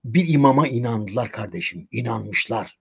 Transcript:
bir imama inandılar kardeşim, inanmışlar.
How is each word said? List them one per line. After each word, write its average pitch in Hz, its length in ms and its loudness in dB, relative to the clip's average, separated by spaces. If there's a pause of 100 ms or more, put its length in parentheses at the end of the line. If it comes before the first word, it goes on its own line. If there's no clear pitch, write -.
bir 160 220 2
imama 139 400 6
inandılar 117 640 -2
kardeşim, 90 600 -10
inanmışlar. 110 880 -4